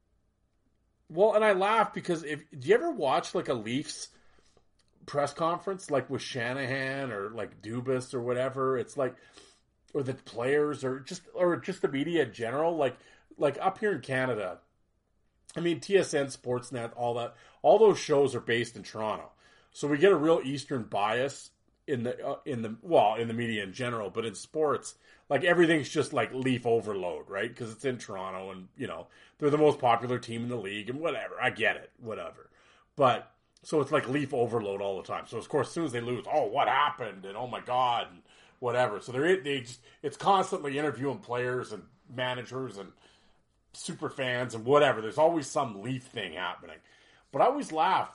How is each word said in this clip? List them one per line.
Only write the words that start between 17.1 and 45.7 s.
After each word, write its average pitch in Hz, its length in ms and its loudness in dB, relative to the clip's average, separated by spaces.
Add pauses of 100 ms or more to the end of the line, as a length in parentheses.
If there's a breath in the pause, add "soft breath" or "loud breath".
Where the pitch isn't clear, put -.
that, 117 220 -6 (260 loud breath)
all 180 180 8
those 202 180 8
shows 139 380 2
are 110 60 -4
based 117 340 -2
in 101 80 -14
Toronto. 104 480 -6 (400 soft breath)
So - 160 -6
we 147 100 2
get 180 140 8
a 190 60 8
real 160 260 4
Eastern 131 400 -4
bias 110 680 -2 (380)
in 123 160 -2
the, - 240 -6
uh, 139 160 -6
in 127 180 -6
the, 110 200 -6
well, 123 340 6
in 117 140 -2
the 113 40 -4
media 113 300 -2
in 95 80 -8
general, 117 380 -4
but 110 160 -4
in 107 100 -6
sports, - 600 -2 (340 soft breath)
like, 143 160 2
everything's 170 420 6
just, 143 240 0
like, 117 220 0
Leaf 127 320 0
overload, 98 640 -2
right? 107 260 -4
'Cause 113 160 -10
it's 110 140 -10
in 123 140 -2
Toronto 95 520 -8
and, 92 240 -14
you 120 120 -8
know, 85 200 -10 (300 soft breath)
they're 147 120 2
the 147 80 4
most 151 220 6
popular 120 400 2
team 117 240 -8
in 120 60 -6
the 123 80 -4
league 101 320 -8
and 135 100 -6
whatever. 113 420 -4
I 123 100 2
get 101 260 2
it, - 220 -16
whatever. 90 500 -10 (480 soft breath)
But, 120 340 2 (320)
so 156 160 0
it's, 135 140 0
like, 120 160 2
Leaf 143 240 -2
overload 110 480 0
all 98 160 -2
the 85 100 -10
time. 85 180 -6
So, 120 120 -10
of 95 100 -10
course, 135 200 0
as - 60 -14
soon 170 120 -2
as 123 80 -4
they 120 80 -2
lose, 120 280 -4
"Oh, 247 180 2
what 135 200 2
happened?" 120 580 0
And, 98 120 -10
"Oh, 123 100 -8
my 107 140 -8
God," 120 500 0
and 87 100 -20 (380 soft breath)
whatever. 120 400 0
So 123 120 -12
they're, 156 300 2
they 139 200 -4
just, - 180 -16 (240 soft breath)
it's 143 140 -6
constantly 165 600 2
interviewing 139 420 -2
players 123 520 -4
and 95 120 -12 (300)
managers 123 640 -6
and 95 140 -14 (840 soft breath)
super 151 360 -6
fans 123 460 -2
and 113 80 -8
whatever. 135 380 6
There's 110 160 -4
always 156 300 4
some 117 340 -4